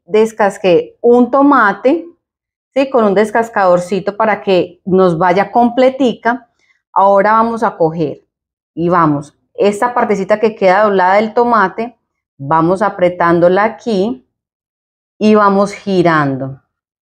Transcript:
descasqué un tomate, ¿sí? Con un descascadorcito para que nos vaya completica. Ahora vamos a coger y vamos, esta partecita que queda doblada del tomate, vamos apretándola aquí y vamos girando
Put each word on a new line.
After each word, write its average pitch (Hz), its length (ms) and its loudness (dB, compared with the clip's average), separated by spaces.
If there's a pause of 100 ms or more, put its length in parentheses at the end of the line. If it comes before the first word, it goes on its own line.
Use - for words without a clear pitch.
descasqué 196 960 -2
un 240 280 4
tomate, 269 800 0 (680)
¿sí? 269 160 -2
Con 240 140 2
un 202 100 0
descascadorcito 202 1000 -2
para 208 260 -2
que - 440 -2
nos 185 320 2
vaya 185 340 0
completica. 247 1000 0 (440)
Ahora 196 400 2
vamos 226 300 -2
a 196 120 -2
coger 160 500 -4 (480)
y 170 140 -4
vamos, 165 500 -2 (160)
esta 202 400 -2
partecita 214 460 -2
que 214 160 -2
queda 190 280 2
doblada 190 320 2
del 220 180 0
tomate, 233 640 -2 (400)
vamos 160 440 0
apretándola 180 840 0
aquí 220 600 -4 (920)
y 214 180 2
vamos 202 380 2
girando 147 880 -2 (420)